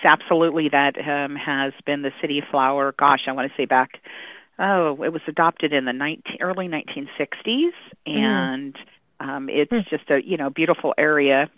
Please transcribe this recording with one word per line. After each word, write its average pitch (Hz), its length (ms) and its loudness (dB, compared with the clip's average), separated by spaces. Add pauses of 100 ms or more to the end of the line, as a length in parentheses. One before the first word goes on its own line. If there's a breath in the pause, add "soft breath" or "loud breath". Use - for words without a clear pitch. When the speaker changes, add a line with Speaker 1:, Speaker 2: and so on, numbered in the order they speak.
Speaker 1:
absolutely, 160 680 4
that, 139 260 2 (120)
um, 143 280 -4
has 139 380 -2 (120)
been 143 180 -4
the 135 80 -4 (100)
city 147 200 -2 (100)
flower, 139 400 2
gosh, 135 360 4
I 135 40 0
wanna 135 260 -4
say 135 80 0
back, 127 340 2 (600 loud breath)
oh, 170 440 0
it 151 80 -2
was 160 160 -8
adopted 160 460 0
in 135 120 2
the 123 80 -2
nineteen, 143 480 -8
early 185 260 -4
nineteen 151 500 -10
sixties, 262 560 -2 (340)
Speaker 2:
Mm. 151 160 -4
Speaker 1:
and, 135 540 -2 (420 soft breath)
um, 135 300 -8
it's 147 220 0
Speaker 2:
Hmm. 240 80 0 (100)
Speaker 1:
just - 220 -4
a, 139 120 2
you 180 140 -4
know, 139 140 -4
beautiful 160 460 0
area, 143 600 2